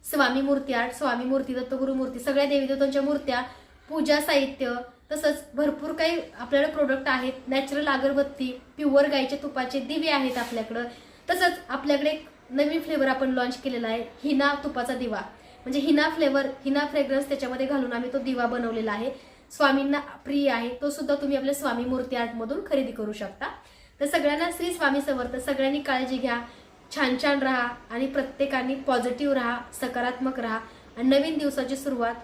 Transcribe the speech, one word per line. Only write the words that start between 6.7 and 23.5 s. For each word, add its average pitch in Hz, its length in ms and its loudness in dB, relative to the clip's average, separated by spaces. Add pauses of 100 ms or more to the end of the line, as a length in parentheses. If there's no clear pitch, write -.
प्रोडक्ट 269 360 2
आहेत. 254 240 0 (160)
नॅचरल 277 380 0
अगरबत्ती, 277 600 0 (300)
प्युअर 285 320 6
गाईच्या 269 340 0
तुपाचे 277 380 -2
दिवे 311 300 0
आहेत 262 280 2
आपल्याकडं. 233 460 -4 (460)
तसंच 359 280 4 (100)
आपल्याकडे 285 420 2
एक - 140 -6 (260)
नवीन 302 300 2
फ्लेवर 277 280 0
आपण 262 220 2
लॉन्च 254 300 0
केलेला 240 280 -4
आहे, 233 160 -2 (200)
हिना 285 300 4 (100)
तुपाचा 254 300 -2
दिवा, 226 260 -4 (420)
म्हणजे 262 180 -2
हिना 294 300 6
फ्लेवर, 277 360 2 (180)
हिना 285 260 2
फ्रेग्रन्स 277 380 0
त्याच्यामध्ये 262 380 -2
घालून 262 260 0
आम्ही 247 200 -4
तो 277 60 -2
दिवा 240 280 0
बनवलेला 226 460 -2
आहे. 226 180 -2 (400)
स्वामींना 277 480 4
प्रिय 285 520 0
आहे, 233 180 0 (120)
तो 285 100 0
सुद्धा 285 240 0
तुम्ही 285 220 0
आपल्या 277 180 0
स्वामी 247 300 -2
मूर्ती 254 320 -2
आर्टमधून 233 500 -2
खरेदी 262 260 0
करू 214 200 -6
शकता. 214 340 -8 (540)